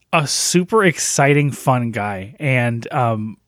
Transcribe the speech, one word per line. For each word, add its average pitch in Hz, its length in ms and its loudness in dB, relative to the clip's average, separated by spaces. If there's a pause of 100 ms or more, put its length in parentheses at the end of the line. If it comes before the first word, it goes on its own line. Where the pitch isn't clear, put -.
(140)
a 151 120 2
super 185 580 2
exciting, 147 680 2
fun 120 400 0
guy. 104 480 -6
And, 120 520 -2
um, 113 460 -2 (120)